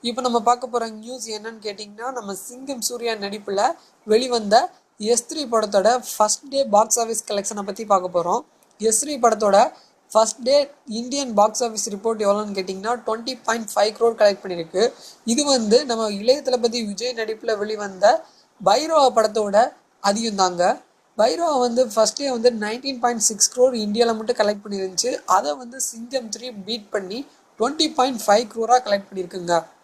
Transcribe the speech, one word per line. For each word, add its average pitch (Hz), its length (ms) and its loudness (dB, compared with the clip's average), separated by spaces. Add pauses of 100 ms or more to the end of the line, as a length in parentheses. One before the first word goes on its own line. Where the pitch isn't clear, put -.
இப்ப 240 200 -6
நம்ம 240 200 2
பார்க்க 240 260 2
போற 226 220 -2
நியூஸ் 220 400 -12
என்னன்னு 220 340 -10
கேட்டிங்கன்னா, 208 480 -10
நம்ம 214 240 -8
சிங்கம் 254 460 -10
சூர்யா 233 320 -4
நடிப்புல 202 480 -4 (460)
வெளிவந்த 220 480 2 (420)
எஸ் 233 320 0
த்ரீ 311 200 -6
படத்தோட 214 400 2 (280)
ஃபர்ஸ்ட் 214 320 0
டே 269 160 0
பாக்ஸ் 220 340 4
ஆஃபீஸ் 226 280 -2
கலெக்ஷனை 202 380 -4
பத்தி 208 200 -8
பார்க்க 180 300 2
போறோம். 175 260 0 (380)
எஸ் 220 260 0
த்ரீ 294 100 -4
படத்தோட 220 420 4 (540)
ஃபர்ஸ்ட் 220 320 2
டே 269 140 4 (300)
இந்தியன் 247 460 -6
பாக்ஸ் 214 300 2
ஆஃபீஸ் 220 260 -4
ரிப்போர்ட் 208 360 -4
எவ்வளோன்னு 202 320 0
கேட்டிங்கன்னா, 190 380 -4 (100)
ட்வென்டி 233 380 -6
பாயிண்ட் 226 320 -4
ஃபைவ் 214 220 2
க்ரோர் 233 240 0
கலெக்ட் 202 220 2
பண்ணிருக்கு. 180 400 -2 (420)
இது 240 200 0
வந்து 254 400 4
நம்ம 226 260 -2
இளைய 233 300 0
தளபதி 240 440 -2
விஜய் 220 320 -6
நடிப்புல 220 400 -4
வெளிவந்த 202 480 -4 (560)
பைரவா 285 540 4
படத்தோட 214 420 2 (460)
அதிகம் 214 320 0
தாங்க. 180 280 2 (540)
பைரவா 294 420 2
வந்து 247 340 2
ஃபர்ஸ்ட் 220 240 2
டே 277 140 -4
வந்து 240 200 4
நைன்டீன் 233 480 -6
பாயிண்ட் 240 220 0
சிக்ஸ் - 320 0
க்ரோர் 254 200 4 (120)
இந்தியால 226 300 2
மட்டும் 220 200 -4
கலெக்ட் 208 300 0
பண்ணிருந்துச்சு. 196 480 -4 (120)
அதை 233 300 2
வந்து 254 260 -16
சிங்கம் 233 480 -8
த்ரீ 214 360 -12
பீட் 220 240 -8
பண்ணி 202 300 -8 (400)
ட்வென்டி 302 340 0
பாயிண்ட் 254 320 0
ஃபைவ் 214 280 4
க்ரோரா 226 320 2
கலெக்ட் 202 240 -2
பண்ணிருக்குங்க. 180 440 -4 (300)